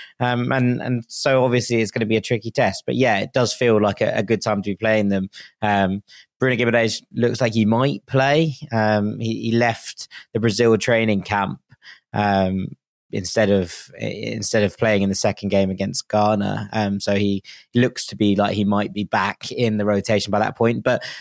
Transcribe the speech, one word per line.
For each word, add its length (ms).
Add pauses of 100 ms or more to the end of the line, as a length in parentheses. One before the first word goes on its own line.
(200)
Um, 320
and, 300
and 260
so 360
obviously 360
it's 120
gonna 160
be 100
a 40
tricky 280
test, 380
but 80
yeah, 240
it 140
does 200
feel 260
like 220
a, 140
a 80
good 180
time 220
to 80
be 40
playing 340
them. 200 (320)
Um, 400 (380)
Bruno 160
Guimaraes 480 (100)
looks 260
like 140
he 120
might 420
play. 480 (160)
Um, 480
he, 320
he 0
left 560 (260)
the 60
Brazil 360
training 460
camp, 400 (520)
um, 560 (440)
instead 360
of, 500
instead 640
of 140
playing 240
in 80
the 60
second 340
game 200
against 380
Ghana. 640
Um, 300
so 140
he 280 (320)
looks 300
to 100
be 220
like 180
he 80
might 300
be 100
back 480
in 240
the 80
rotation 480
by 80
that 160
point. 260
But 220 (180)